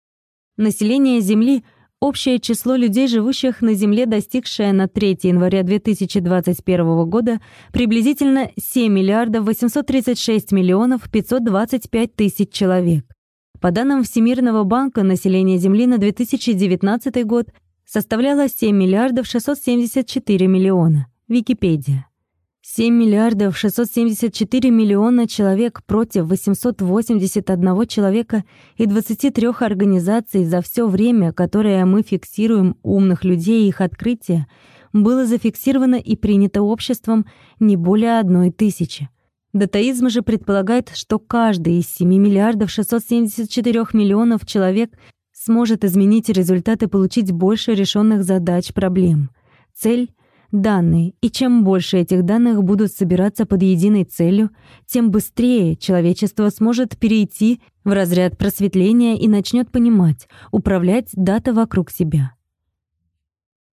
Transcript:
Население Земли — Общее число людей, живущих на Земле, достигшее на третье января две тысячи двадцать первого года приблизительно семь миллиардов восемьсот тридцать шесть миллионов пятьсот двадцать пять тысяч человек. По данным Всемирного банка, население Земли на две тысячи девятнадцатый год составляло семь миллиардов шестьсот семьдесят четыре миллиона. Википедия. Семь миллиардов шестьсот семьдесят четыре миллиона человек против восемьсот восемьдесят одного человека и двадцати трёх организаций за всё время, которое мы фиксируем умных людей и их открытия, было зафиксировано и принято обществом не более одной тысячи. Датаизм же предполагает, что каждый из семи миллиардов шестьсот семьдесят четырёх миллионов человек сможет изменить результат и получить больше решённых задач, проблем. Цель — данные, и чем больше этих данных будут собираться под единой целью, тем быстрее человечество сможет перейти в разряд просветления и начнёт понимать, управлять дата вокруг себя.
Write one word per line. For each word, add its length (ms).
Население 640
Земли — 460
Общее 400
число 360
людей, 320
живущих 540
на 120
Земле, 320
достигшее 680
на 140
третье 420
января 340
две 160
тысячи 400
двадцать 440
первого 420
года 360
приблизительно 840
семь 360
миллиардов 500
восемьсот 440
тридцать 320
шесть 320
миллионов 600
пятьсот 320
двадцать 460
пять 260
тысяч 360
человек. 540
По 100
данным 320
Всемирного 600
банка, 400
население 540
Земли 280
на 120
две 160
тысячи 400
девятнадцатый 720
год 240
составляло 640
семь 300
миллиардов 500
шестьсот 320
семьдесят 480
четыре 400
миллиона. 600
Википедия. 800
Семь 320
миллиардов 640
шестьсот 340
семьдесят 400
четыре 400
миллиона 560
человек 580
против 420
восемьсот 540
восемьдесят 680
одного 340
человека 640
и 80
двадцати 440
трёх 320
организаций 840
за 160
всё 260
время, 460
которое 500
мы 180
фиксируем 800
умных 440
людей 400
и 20
их 140
открытия, 640
было 320
зафиксировано 680
и 200
принято 460
обществом 640
не 160
более 440
одной 320
тысячи. 580
Датаизм 580
же 120
предполагает, 720
что 240
каждый 640
из 100
семи 300
миллиардов 500
шестьсот 340
семьдесят 460
четырёх 460
миллионов 500
человек 460
сможет 520
изменить 460
результат 540
и 40
получить 440
больше 420
решённых 500
задач, 520
проблем. 560
Цель — 380
данные, 720
и 100
чем 320
больше 340
этих 280
данных 360
будут 300
собираться 560
под 160
единой 400
целью, 480
тем 240
быстрее 640
человечество 760
сможет 500
перейти 600
в 80
разряд 460
просветления 800
и 100
начнёт 440
понимать, 560
управлять 640
дата 420
вокруг 340
себя. 440